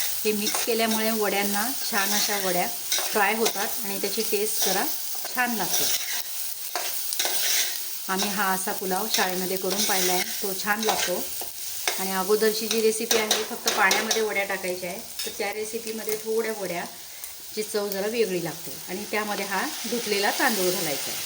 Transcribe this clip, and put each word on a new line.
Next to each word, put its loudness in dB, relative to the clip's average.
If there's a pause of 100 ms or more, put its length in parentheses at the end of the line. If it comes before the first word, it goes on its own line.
(240)
हे 4
मिक्स 0
केल्यामुळे 2
वड्यांना 2 (220)
छान 2
अशा 2
वड्या 2 (240)
फ्राय 2
होतात 2 (160)
आणि -4
त्याची -2
टेस्ट 0
जरा 2 (500)
छान 0
लागते. 0 (2250)
आम्ही 2
हा 2
असा -2
पुलाव 0
शाळेमध्ये 2
करून 0
पाहिला 4
आहे, 4
तो -2
छान 2
लागतो. 2 (760)
आणि 0
अगोदरची 2
जी 2
रेसिपी 4
आहे 2
फक्त -4
पाण्यामध्ये 4
वड्या 0
टाकायच्या -4
आहे, -6 (260)
तर -6
त्या -4
रेसिपीमध्ये -4
थोड्या 0
वड्या -4 (720)
ची -2
चव 0
जरा 0
वेगळी 2
लागते -8 (120)
आणि -6
त्यामध्ये -2
हा 0 (220)
धुतलेला 2
तांदूळ 4
घालायचा -2
आहे. -4